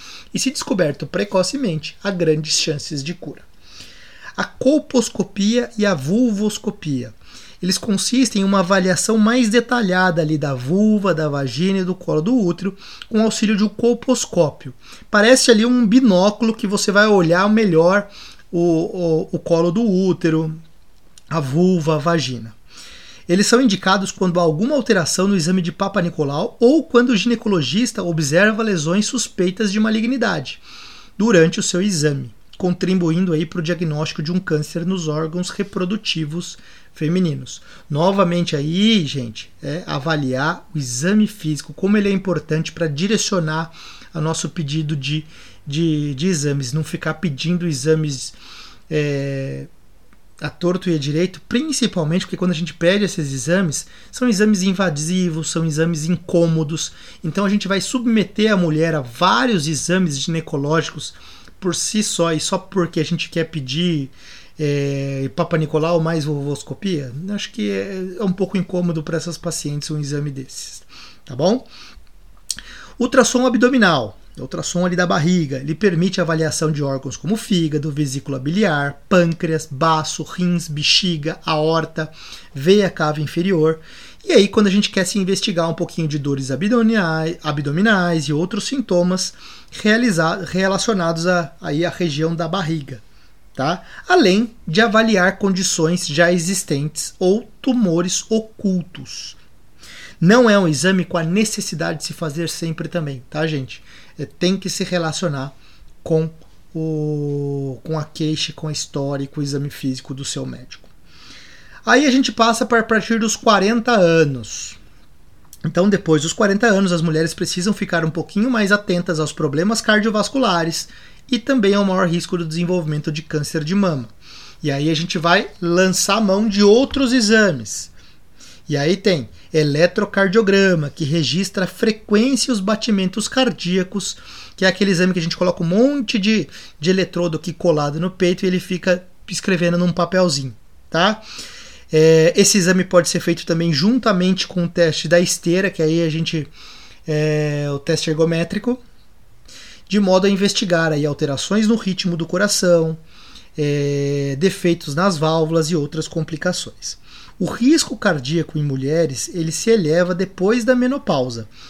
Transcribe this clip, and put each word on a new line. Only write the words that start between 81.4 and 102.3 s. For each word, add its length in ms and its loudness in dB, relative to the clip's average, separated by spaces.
aorta, 640 0
veia 360 2
cava 320 -2
inferior. 580 0
E 60 -2
aí, 160 8
quando 200 2
a 40 4
gente 180 2
quer 160 0
se 140 -4
investigar 500 -2
um 40 -4
pouquinho 340 -4
de 100 -4
dores 340 -4
abdominai-, 920 0
abdominais 800 0
e 80 -2
outros 320 -2
sintomas 680 0
realiza-, 720 0
relacionados 800 0
a, 320 0
aí 240 -2
à 60 0
região 460 -2
da 120 -4
barriga, 540 -6
tá? 300 -4
Além 480 4
de 140 2
avaliar 560 2
condições 720 0
já 240 4
existentes 880 -4
ou 320 0
tumores 680 0
ocultos. 1080 -4
Não 280 8
é 80 6
um 120 4
exame 340 2
com 140 -4
a 60 0
necessidade 760 -2
de 60 -10
se 80 -8
fazer 340 -6